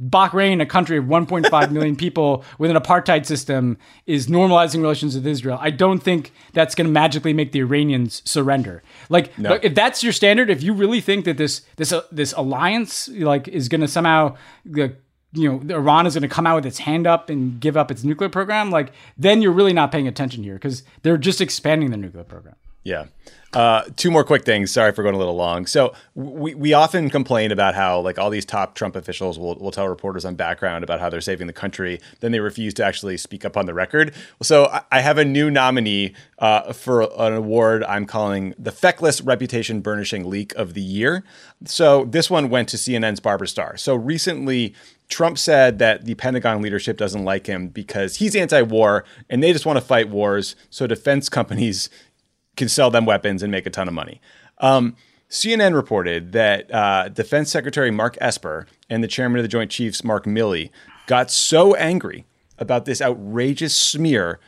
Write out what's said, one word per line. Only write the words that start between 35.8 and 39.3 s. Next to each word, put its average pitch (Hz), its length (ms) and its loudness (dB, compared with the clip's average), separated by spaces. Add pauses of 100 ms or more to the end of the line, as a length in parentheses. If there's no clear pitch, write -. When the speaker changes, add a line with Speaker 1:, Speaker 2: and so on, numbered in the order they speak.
Speaker 2:
uh, 110 360 2
for 120 300 0 (140)
an 110 160 0
award 110 520 2
I'm 101 200 -4
calling 101 540 -4
the 104 120 -8
Feckless 165 500 0
Reputation 120 600 -4